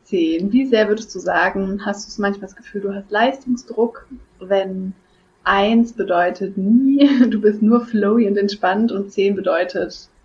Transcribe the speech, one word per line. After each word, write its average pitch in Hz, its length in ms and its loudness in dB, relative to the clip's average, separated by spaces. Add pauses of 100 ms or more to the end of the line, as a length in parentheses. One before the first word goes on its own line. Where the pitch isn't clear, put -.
zehn? 175 500 -2
Wie 262 140 2
sehr 214 220 2
würdest 220 260 -4
du 185 60 -10
sagen, 190 680 -2
hast 202 300 -8
du 208 60 -4
manchmal 202 260 -4
das - 80 -20
Gefühl, - 240 -12
du 196 120 -6
hast 202 180 -12
Leistungsdruck, 233 1000 -2 (320)
wenn 190 540 -4 (500)
eins 214 480 2
bedeutet 180 680 -2
nie, 269 500 4 (120)
<laughs> 226 100 2
du 208 100 -2
bist 214 220 2
nur 233 200 4
flowy 214 440 2
und 202 100 0
entspannt 202 540 0
und 196 220 -6
zehn 196 240 0
bedeutet, 180 720 -4 (160)